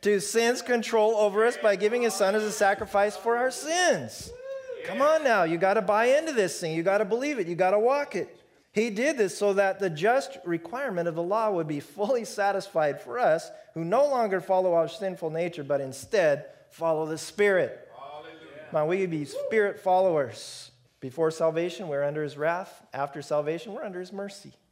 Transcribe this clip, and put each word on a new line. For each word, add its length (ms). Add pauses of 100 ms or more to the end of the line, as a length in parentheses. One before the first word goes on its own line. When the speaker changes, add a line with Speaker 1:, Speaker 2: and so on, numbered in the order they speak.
Speaker 1:
to 180
sin's 420
control 540
over 300
us 100
by 200
giving 260
his 120
son 200
as 80
a 100
sacrifice 640
for 200
our 160
sins. 800 (500)
Speaker 2:
Yeah. 80
Speaker 1:
Come 140
on 220
now, 200
you 140
gotta 240
buy 240
into 260
this 280
thing. 140
You 80
gotta 220
believe 340
it. 80
You 80
gotta 240
walk 380
it. 200 (360)
He 180
did 260
this 220
so 160
that 240
the 100
just 560
requirement 640
of 60
the 80
law 300
would 160
be 120
fully 440
satisfied 760
for 180
us 320 (240)
who 100
no 220
longer 340
follow 340
our 140
sinful 420
nature, 340
but 160
instead 640 (260)
follow 360
the 120
Spirit. 800
Speaker 2:
Hallelujah. 420 (340)
Speaker 1:
Man, 140
we 200
be 180
Spirit 560
followers. 880 (300)
Before 300
salvation, 580
we're 160
under 180
his 140
wrath. 560
After 300
salvation, 500
we're 120
under 160
his 120
mercy. 400 (200)